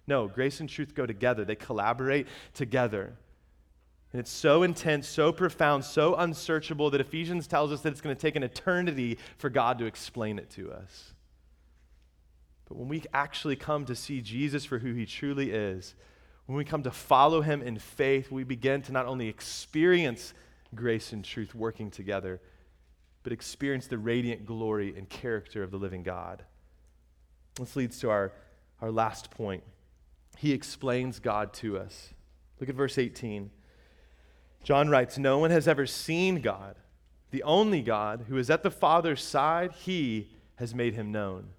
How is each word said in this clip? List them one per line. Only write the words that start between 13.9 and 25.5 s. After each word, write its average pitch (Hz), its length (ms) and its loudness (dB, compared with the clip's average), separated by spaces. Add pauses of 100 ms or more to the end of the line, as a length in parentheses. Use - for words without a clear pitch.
see 131 280 -6
Jesus 135 440 -2
for 123 140 -2
who 120 160 -4
he 117 100 -2
truly 139 460 -4
is, 98 420 -2 (540)
when 131 100 -4
we 147 80 -2
come 147 160 -4
to 127 80 -4
follow 147 520 6
him 147 200 0
in 120 160 -6
faith, 135 540 0
we 131 120 -4
begin 131 380 0
to 127 100 -12
not 131 140 0
only 127 220 -4
experience 156 1040 2 (400)
grace 113 400 -2
and 104 100 -8
truth - 300 -8
working 110 380 -6
together, 95 500 -6 (800)
but 120 100 -8
experience 135 540 -6
the 117 140 -6
radiant 117 480 -2
glory 107 500 -2
and 95 100 -14
character 107 540 -6